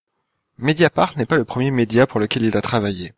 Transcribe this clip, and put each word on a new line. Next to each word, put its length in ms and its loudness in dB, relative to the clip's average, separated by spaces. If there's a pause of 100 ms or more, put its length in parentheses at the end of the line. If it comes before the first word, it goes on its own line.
(580)
Mediapart 600 0
n'est 80 0
pas 120 0
le 80 0
premier 260 -2
média 340 2
pour 140 -2
lequel 240 -2
il 140 0
a 40 0
travaillé. 560 -4